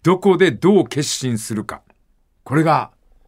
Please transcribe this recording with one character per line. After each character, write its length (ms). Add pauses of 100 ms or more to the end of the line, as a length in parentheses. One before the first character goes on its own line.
ど 160
こ 180
で 140
ど 300
う 80
決 200
心 300
す 160
る 100
か。 180 (600)
こ 140
れ 80
が 260 (380)